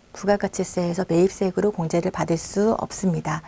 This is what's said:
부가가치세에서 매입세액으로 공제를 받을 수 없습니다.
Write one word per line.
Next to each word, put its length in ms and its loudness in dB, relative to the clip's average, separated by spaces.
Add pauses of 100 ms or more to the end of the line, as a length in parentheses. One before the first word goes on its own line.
(140)
부가가치세에서 960 0
매입세액으로 640 2
공제를 400 -2
받을 260 0
수 400 0
없습니다. 720 -2